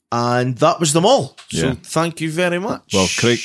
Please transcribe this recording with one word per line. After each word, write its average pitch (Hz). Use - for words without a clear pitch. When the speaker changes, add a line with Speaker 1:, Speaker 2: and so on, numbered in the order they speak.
Speaker 1:
and 123
that 160
was 156
them 165
all. 220
So 82
Speaker 2:
Yeah. 127
Speaker 1:
thank 165
you 156
very 175
much. 247
Speaker 2:
Well, 190
Craig, 117